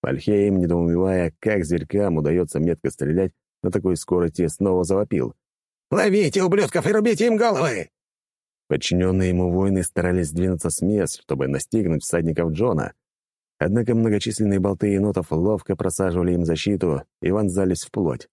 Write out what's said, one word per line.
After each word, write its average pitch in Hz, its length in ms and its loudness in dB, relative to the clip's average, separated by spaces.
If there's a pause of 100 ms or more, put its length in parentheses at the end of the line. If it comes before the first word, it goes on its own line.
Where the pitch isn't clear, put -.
Вальхейм, 98 560 0
недоумевая, 87 800 0
как 104 260 0
зверькам 87 540 -2
удается 78 420 0
метко 80 300 -2
стрелять 87 420 -2 (300)
на 90 80 -2
такой 92 260 0
скорости, 87 520 0
снова 92 360 0
завопил: 92 500 -2 (560)
"Ловите 196 520 2
ублюдков 180 440 0
и 208 60 2
рубите 214 340 2
им 226 100 2
головы!" 156 520 0 (800)
Подчиненные 92 640 2
ему 90 200 2
воины 95 320 2
старались 90 460 0
сдвинуться 87 420 -2
с - 120 -4
мест, 98 400 -2
чтобы 67 260 -4
настигнуть 80 540 -2
всадников 82 500 -2
Джона. 90 400 -2 (680)
Однако 110 360 0
многочисленные 107 640 0
болты 98 300 0
енотов 98 420 0
ловко 92 460 0
просаживали 90 560 0
им 87 120 0
защиту 82 580 -2 (200)
и - 80 0
вонзались 95 540 0
в - 60 -18
плоть. 78 420 -4